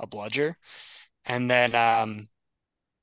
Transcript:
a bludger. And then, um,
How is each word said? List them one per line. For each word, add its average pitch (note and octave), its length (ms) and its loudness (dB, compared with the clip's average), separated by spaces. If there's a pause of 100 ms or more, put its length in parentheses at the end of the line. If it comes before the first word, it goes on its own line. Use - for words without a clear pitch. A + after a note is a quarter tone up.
a - 80 -12
bludger. A#2+ 500 -6 (680)
And B2 240 -2
then, B2 260 4
um, A2 520 0 (760)